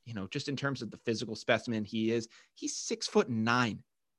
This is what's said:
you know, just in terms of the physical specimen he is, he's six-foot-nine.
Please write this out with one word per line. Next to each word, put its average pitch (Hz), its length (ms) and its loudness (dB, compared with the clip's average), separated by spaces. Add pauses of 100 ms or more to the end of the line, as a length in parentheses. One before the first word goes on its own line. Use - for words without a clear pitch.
you 117 100 -10
know, 98 140 -6
just 143 200 -6
in 143 60 -2
terms 131 280 -2
of 104 100 -8
the 104 60 -16
physical 113 360 -2
specimen 110 500 2
he 110 280 0
is, 117 160 0 (260)
he's - 220 -6
six-foot-nine. 120 1080 2 (360)